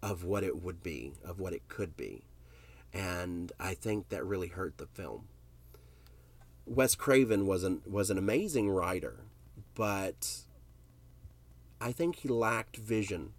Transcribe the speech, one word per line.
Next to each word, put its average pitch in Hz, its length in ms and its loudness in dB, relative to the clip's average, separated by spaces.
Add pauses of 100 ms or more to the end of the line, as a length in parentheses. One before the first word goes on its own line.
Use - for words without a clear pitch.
of 98 200 -4
what 98 200 0
it 90 180 -2
would 87 220 -8
be, 69 300 -6 (100)
of 87 160 -10
what 92 140 -4
it - 140 -8
could 90 300 -6
be. 52 280 -8 (680)
And 90 680 -4
I 95 140 -4
think 107 360 -2
that 85 160 -4
really 92 240 -2
hurt 90 280 -6
the - 80 -10
film. 62 420 -12 (1400)
Wes 127 300 4
Craven 113 520 6
was 95 160 2
an, 92 220 0
was 98 240 0
an 98 80 4
amazing 113 520 2
writer, 90 520 0 (540)
but 101 680 -2 (1300)
I 120 120 -2
think 170 260 2
he - 100 -6
lacked 113 500 2
vision 104 600 0